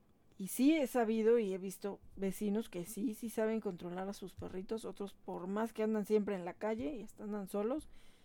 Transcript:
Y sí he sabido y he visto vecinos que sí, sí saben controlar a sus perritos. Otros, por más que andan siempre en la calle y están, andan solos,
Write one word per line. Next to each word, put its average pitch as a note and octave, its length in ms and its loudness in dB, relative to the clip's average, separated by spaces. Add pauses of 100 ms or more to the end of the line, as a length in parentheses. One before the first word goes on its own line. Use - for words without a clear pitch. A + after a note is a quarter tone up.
(400)
Y F#3+ 100 -4
sí C#4+ 260 6
he D4 100 4
sabido A3+ 540 6
y G3 140 2
he F#3+ 40 -2
visto F#3+ 420 -6 (160)
vecinos G3 540 0
que F3 160 -6
sí, G#3+ 300 -4
sí A#3 140 -8
saben A3 300 0
controlar F#3 480 -4
a G3+ 60 -6
sus F#3 200 -10
perritos. F#3+ 520 -6
Otros, G3 280 -8 (120)
por F3+ 220 -6
más G#3 260 0
que A3 100 0
andan G#3+ 220 2
siempre G#3 300 4
en F3 100 -6
la F3 80 -6
calle A3+ 420 -2
y G#3 60 -8
están, G#3 260 -10
andan G3+ 220 -4
solos, A3+ 400 0 (360)